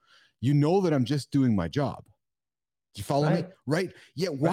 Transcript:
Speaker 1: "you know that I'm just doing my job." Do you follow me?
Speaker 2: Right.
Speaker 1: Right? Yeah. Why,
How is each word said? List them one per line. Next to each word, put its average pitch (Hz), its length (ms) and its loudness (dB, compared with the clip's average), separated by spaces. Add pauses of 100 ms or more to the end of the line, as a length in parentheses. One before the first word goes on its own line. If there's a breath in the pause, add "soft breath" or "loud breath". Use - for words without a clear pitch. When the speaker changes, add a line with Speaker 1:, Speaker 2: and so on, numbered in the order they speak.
(400 soft breath)
Speaker 1:
"you 139 140 0
know 151 260 4
that 170 140 2
I'm 127 100 2
just 139 260 -4
doing 131 240 2
my 85 140 0
job." - 340 -4 (920)
Do 101 60 -14
you 98 40 -10
follow 147 240 0
me? 175 60 2
Speaker 2:
Right. 170 180 -4 (140)
Speaker 1:
Right? 165 260 -4 (220 loud breath)
Yeah. 175 160 -4
Why, 143 220 0